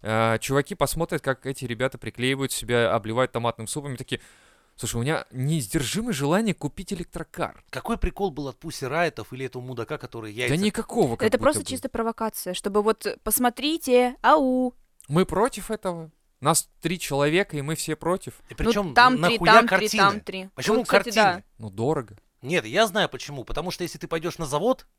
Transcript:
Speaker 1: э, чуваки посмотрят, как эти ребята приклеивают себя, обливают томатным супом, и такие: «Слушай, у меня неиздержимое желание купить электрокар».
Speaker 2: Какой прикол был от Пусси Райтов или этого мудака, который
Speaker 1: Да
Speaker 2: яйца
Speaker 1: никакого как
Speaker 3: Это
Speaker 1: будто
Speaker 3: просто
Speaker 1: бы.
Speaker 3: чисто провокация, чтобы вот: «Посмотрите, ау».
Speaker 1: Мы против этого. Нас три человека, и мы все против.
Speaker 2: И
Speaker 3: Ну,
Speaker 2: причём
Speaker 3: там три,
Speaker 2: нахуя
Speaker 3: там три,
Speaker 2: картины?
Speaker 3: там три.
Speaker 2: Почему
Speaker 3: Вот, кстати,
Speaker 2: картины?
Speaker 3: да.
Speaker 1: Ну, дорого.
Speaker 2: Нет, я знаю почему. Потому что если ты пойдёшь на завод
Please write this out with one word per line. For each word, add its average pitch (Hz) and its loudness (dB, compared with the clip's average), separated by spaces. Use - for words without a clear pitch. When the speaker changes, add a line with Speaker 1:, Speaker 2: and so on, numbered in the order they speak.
Speaker 1:
э, 113 2
чуваки 143 -2
посмотрят, 160 -2
как - -4
эти 135 -8
ребята 120 -4
приклеивают 131 -2
себя, 113 0
обливают 113 0
томатным 117 -4
супом, 143 -8
и - -14
такие: - -8
«Слушай, 120 -6
у 117 -2
меня 143 -2
неиздержимое 151 -2
желание 165 2
купить - -8
электрокар». 165 -8
Speaker 2:
Какой 226 -4
прикол 185 -2
был 143 -8
от 127 -12
Пусси 156 -10
Райтов 147 -2
или 131 -8
этого 123 -10
мудака, 127 -8
который 113 -12
Speaker 1:
Да 113 -6
Speaker 2:
яйца 127 0
Speaker 1:
никакого 202 0
как 214 0
Speaker 3:
Это 240 2
Speaker 1:
будто - 0
Speaker 3:
просто 302 4
Speaker 1:
бы. - -8
Speaker 3:
чисто 262 -8
провокация, 226 -6
чтобы 202 0
вот: 220 0
«Посмотрите, 247 2
ау». 254 4
Speaker 1:
Мы 170 4
против 208 0
этого. 170 -6
Нас 151 2
три 175 -2
человека, 151 0
и 143 -4
мы 147 -4
все 156 -6
против. - -4
Speaker 2:
И - -20
Speaker 3:
Ну, - -16
Speaker 2:
причём 208 0
Speaker 3:
там 254 8
три, 190 0
Speaker 2:
нахуя 190 4
Speaker 3:
там 226 10
три, - -
Speaker 2:
картины? 208 2
Speaker 3:
там 202 2
три. 190 -10
Speaker 2:
Почему 208 0
Speaker 3:
Вот, 247 2
кстати, 196 4
Speaker 2:
картины? 208 -4
Speaker 3:
да. 202 2
Speaker 1:
Ну, 110 -12
дорого. 113 -2
Speaker 2:
Нет, 143 -2
я 180 2
знаю 180 0
почему. 139 -12
Потому 165 -6
что - -6
если 160 -8
ты 160 -12
пойдёшь 165 -6
на 165 -4
завод 156 0